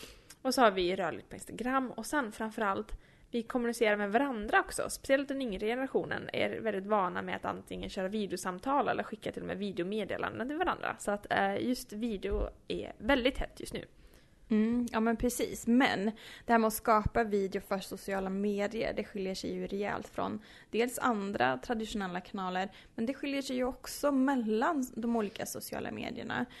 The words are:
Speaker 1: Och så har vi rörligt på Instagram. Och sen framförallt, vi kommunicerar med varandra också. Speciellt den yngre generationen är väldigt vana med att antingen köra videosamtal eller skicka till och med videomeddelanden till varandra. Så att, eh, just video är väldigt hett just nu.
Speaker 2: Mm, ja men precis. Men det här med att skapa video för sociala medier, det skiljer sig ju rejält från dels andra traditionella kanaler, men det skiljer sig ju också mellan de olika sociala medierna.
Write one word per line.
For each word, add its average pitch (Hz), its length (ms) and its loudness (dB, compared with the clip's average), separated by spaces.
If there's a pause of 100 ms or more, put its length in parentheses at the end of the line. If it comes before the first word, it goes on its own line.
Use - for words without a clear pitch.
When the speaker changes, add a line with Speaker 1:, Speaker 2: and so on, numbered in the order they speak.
(420)
Speaker 1:
Och 262 120 0
så 269 80 4
har 220 100 8
vi 185 240 2
rörligt 156 340 -2
på - 60 -12
Instagram. 247 560 -2
Och 226 140 -8
sen 262 260 0
framförallt, 214 600 -2 (380)
vi 233 120 0
kommunicerar 233 540 2
med 208 140 0
varandra 254 480 2
också. - 300 -2
Speciellt 269 380 2
den 269 140 -2
yngre 214 260 -2
generationen 247 680 -2
är - 260 0
väldigt 196 260 -2
vana 190 360 2
med 185 140 -4
att 190 100 -6
antingen 190 440 -6
köra 190 180 -2
videosamtal 202 800 -2
eller 170 160 2
skicka - 280 -6
till - 100 -8
och 180 60 -6
med 175 100 -4
videomeddelanden 196 920 -2
till 294 100 -4
varandra. - 420 0
Så - 120 -2
att, 208 220 -4
eh, 196 340 2
just 247 260 -2
video 208 560 -2 (180)
är 90 300 -6
väldigt 254 400 4
hett - 220 -4
just - 140 -8
nu. - 120 -8 (640)
Speaker 2:
Mm, 226 420 4
ja 233 80 0
men 226 180 4
precis. - 500 -2
Men 233 380 6 (400)
det - 80 0
här 233 60 10
med 220 80 6
att 220 60 0
skapa 220 500 4
video 202 380 0
för 196 180 -2
sociala 190 500 -4
medier, 202 640 0
det 214 100 -2
skiljer 190 320 -4
sig 180 180 -4
ju 180 140 -4
rejält 196 400 -2
från 196 320 -2 (320)
dels 247 280 0
andra 226 580 2
traditionella 214 640 -4
kanaler, 185 480 -2 (260)
men 226 100 -2
det 269 80 0
skiljer 277 280 -2
sig 269 140 -2
ju 254 80 0
också - 480 -2
mellan 262 720 4 (100)
de 233 200 0
olika 208 300 0
sociala - 460 -6
medierna. - 540 -4 (160)